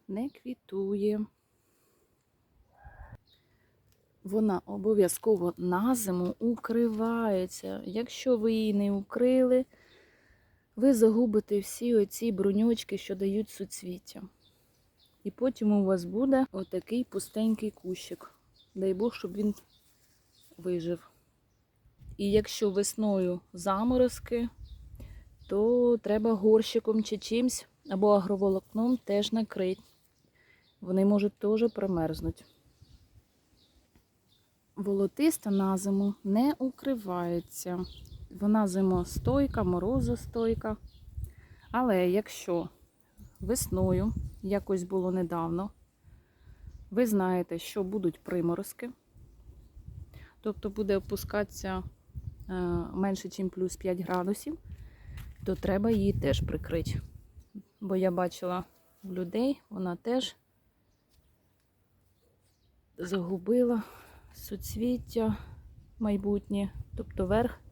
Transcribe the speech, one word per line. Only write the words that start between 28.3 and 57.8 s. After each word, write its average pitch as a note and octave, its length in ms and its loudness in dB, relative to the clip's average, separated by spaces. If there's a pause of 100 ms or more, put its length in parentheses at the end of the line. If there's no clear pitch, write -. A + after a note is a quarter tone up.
теж G3+ 340 0
накрить. G3 500 -2 (1000)
Вони F#3+ 240 2
можуть G3+ 280 4
теж A3 400 2
промерзнуть. E3 720 -2 (2250)
Волотиста G3+ 760 0
на F#3+ 260 2
зиму G3 360 0 (100)
не A#3 360 2
укривається. F3+ 1300 -4 (440)
Вона G#3 380 2
зимостойка, G3 960 0
морозостойка. A3+ 1120 -2 (960)
Але G3+ 380 4
якщо F3+ 600 -2 (720)
весною, F#3 760 0 (280)
якось F#3+ 420 -2
було F#3 280 -2
недавно, F3 600 -2 (1200)
ви A#3 160 2
знаєте, F#3 520 0
що - 240 -6
будуть F#3 400 -2
приморозки, F3+ 680 -4 (1500)
тобто - 280 -6
буде G#2+ 280 0
опускатися, F#3+ 840 -4 (640)
е, F#3 40 -6 (400)
менше, F#3+ 360 -2
чим F#3+ 200 -4
плюс F3+ 260 -4
п'ять F3+ 240 -2
градусів, F#3 580 -2 (880)
то F#3+ 100 0
треба G3+ 360 2
її G3+ 220 4
теж - 280 2
прикрити. - 600 -4 (800)